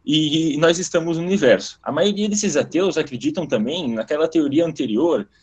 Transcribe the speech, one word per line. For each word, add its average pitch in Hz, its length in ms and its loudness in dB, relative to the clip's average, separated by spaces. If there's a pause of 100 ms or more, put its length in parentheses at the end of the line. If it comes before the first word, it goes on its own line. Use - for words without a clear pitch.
e, 156 500 2
e - 40 -2
nós 165 200 4
estamos 170 380 -2
no 170 80 -4
universo. 139 580 2
A - 80 -6
maioria 196 380 0
desses 202 280 -2
ateus 160 420 0
acreditam 147 480 -4
também 131 480 -2
naquela 151 340 -2
teoria 160 380 2
anterior, 135 600 0 (160)